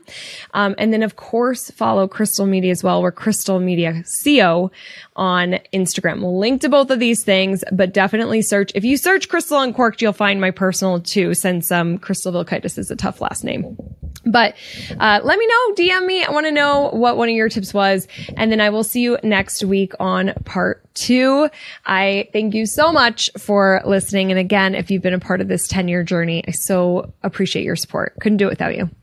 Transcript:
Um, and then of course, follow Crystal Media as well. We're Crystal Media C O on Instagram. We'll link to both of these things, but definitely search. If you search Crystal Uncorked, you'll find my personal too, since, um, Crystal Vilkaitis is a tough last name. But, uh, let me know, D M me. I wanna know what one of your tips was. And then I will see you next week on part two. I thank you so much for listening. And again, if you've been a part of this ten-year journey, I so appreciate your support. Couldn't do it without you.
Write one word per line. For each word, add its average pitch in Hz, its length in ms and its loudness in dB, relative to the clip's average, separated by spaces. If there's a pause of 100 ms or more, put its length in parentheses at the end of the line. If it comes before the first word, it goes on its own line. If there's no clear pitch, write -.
(560)
Um, 202 240 0
and 220 120 2
then 220 120 2
of 208 140 -4
course, 240 520 -2
follow 220 380 0
Crystal 202 400 -2
Media 185 240 2
as 175 120 -2
well. 180 200 2
We're 180 80 2
Crystal 196 480 -2
Media 170 460 0
C 285 360 2
O 180 300 4 (440)
on 180 440 0 (120)
Instagram. 185 500 -2
We'll 180 180 -2
link 247 220 0
to 302 80 0
both 277 200 4
of 262 100 2
these 233 240 2
things, 190 480 2
but 190 220 2
definitely 214 480 2
search. 202 320 0
If 196 100 -2
you 262 140 2
search 381 320 0
Crystal 294 300 0
Uncorked, 247 420 0
you'll 214 100 2
find 196 300 0
my 185 80 2
personal 185 500 0
too, 175 360 0
since, 180 360 -2
um, 170 280 0
Crystal 185 340 -6
Vilkaitis 175 460 -4
is 190 100 -8
a - 60 -8
tough - 260 -6
last - 220 -6
name. - 340 -6 (480)
But, 226 300 2 (440)
uh, 208 240 4
let 320 140 2
me 453 80 2
know, 466 300 2
D 359 160 2
M 370 160 0
me. 370 160 0
I - 80 -4
wanna 302 180 0
know 285 420 2
what 240 240 2
one 233 140 0
of 226 60 0
your 220 140 0
tips 190 220 -6
was. 196 360 2 (280)
And 220 160 0
then 214 80 2
I 208 120 4
will 214 120 -2
see 240 180 -2
you 240 200 0
next 202 420 0
week 196 360 0
on 185 340 -2 (100)
part - 380 -2 (140)
two. 269 540 2 (360)
I 202 480 0
thank 214 220 0
you 220 100 0
so 302 260 2
much 247 460 2
for 196 480 2
listening. 190 460 0
And 185 80 2
again, 190 340 2
if 185 160 -6
you've 190 140 0
been 185 100 0
a 180 60 0
part 185 200 -2
of 190 100 -4
this 180 180 -2
ten-year 175 360 0
journey, 170 440 -2
I - 40 -8
so 180 720 0
appreciate 196 420 -2
your - 120 -2
support. - 440 -6
Couldn't 208 200 2
do 196 80 2
it - 20 0
without - 260 -4
you. 180 140 -4 (140)